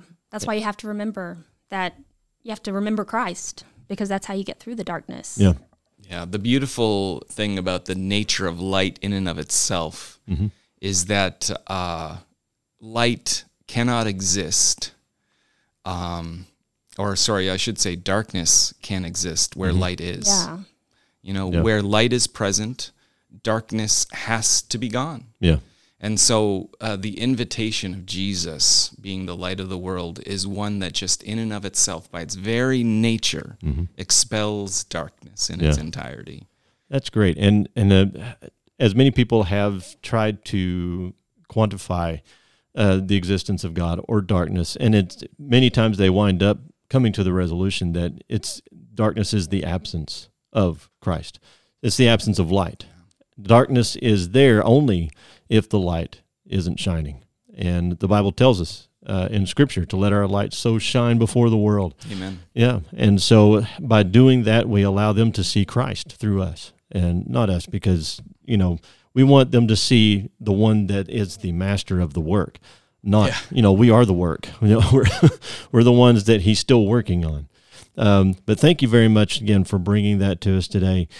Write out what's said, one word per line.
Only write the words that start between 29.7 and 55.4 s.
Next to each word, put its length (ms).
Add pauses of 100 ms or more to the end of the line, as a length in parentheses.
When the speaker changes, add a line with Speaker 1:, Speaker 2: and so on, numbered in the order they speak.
Speaker 3:
world 480
is 180
one 340
that 140
just 300
in 160
and 120
of 140
itself, 460
by 100
its 140
very 480
nature, 800
Speaker 2:
Mm-hmm. 220 (120)
Speaker 3:
expels 840
darkness 640
in 140
its 140
Speaker 2:
Yeah. 80
Speaker 3:
entirety. 580 (460)
Speaker 2:
That's 200
great. 300
And, 360
and, 160
uh, 140 (720)
as 140
many 160
people 360
have 580
tried 420
to 720 (340)
quantify, 720 (540)
uh, 280
the 120
existence 480
of 100
God 340
or 140
darkness, 540
and 180
it's, 300 (160)
many 320
times 260
they 140
wind 320
up 160 (300)
coming 240
to 100
the 100
resolution 600
that 360
it's, 320 (320)
darkness 400
is 140
the 160
absence 640 (240)
of 380 (100)
Christ. 380 (420)
It's 160
the 100
absence 300
of 140
light. 340 (560)
Darkness 560
is 340
there 340
only 460 (380)